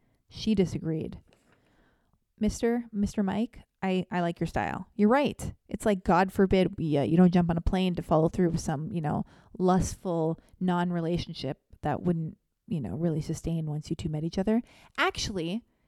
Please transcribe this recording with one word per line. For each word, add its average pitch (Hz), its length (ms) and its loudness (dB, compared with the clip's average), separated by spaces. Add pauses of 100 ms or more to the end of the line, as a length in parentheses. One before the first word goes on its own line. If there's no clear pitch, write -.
(300)
She - 260 -2
disagreed." 160 640 -2 (1200)
Mister, 233 520 0
Mister 202 320 -2
Mike, 202 360 -2 (220)
I, 185 300 0
I 180 80 -2
like 170 200 -2
your 170 80 -2
style. 104 480 -4
You're 208 120 4
right. 247 460 2 (160)
It's - 160 -6
like, 202 180 0
God 185 300 4
forbid, 190 440 4
we, 151 200 0
uh, 143 60 2
you 160 120 2
don't 180 180 8
jump 175 160 4
on 170 80 0
a 170 40 -4
plane 185 340 0
to 170 60 -6
follow 160 260 2
through 180 220 2
with 165 100 -2
some, 156 320 -6
you 175 80 -4
know, 151 260 -2 (320)
lustful 175 840 0 (180)
non-relationship 175 1000 -2 (240)
that 147 180 -2
wouldn't, 165 340 -2 (320)
you 156 140 -4
know, 95 140 -6
really 156 260 -2
sustain 160 480 -4
once 151 200 -8
you 170 60 -4
two - 140 -6
met 151 160 -4
each 170 120 -4
other. 220 240 2 (360)
Actually, 214 640 -2 (240)